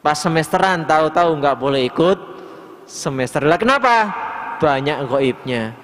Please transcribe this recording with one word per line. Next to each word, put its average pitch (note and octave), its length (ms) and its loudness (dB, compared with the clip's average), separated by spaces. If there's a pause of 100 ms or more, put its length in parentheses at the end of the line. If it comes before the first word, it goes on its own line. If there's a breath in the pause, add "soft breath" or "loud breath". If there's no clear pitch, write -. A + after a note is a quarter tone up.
Pas D3 160 0
semesteran, F3 640 0
tahu-tahu D#3 560 2
nggak C#3 160 2
boleh C3 320 0
ikut F3+ 300 2 (640 loud breath)
semester. C#3 640 -4
Lah, E3 80 4
kenapa? A#3 560 2 (480)
Banyak C#3 480 0
goibnya. B2 640 -2 (120)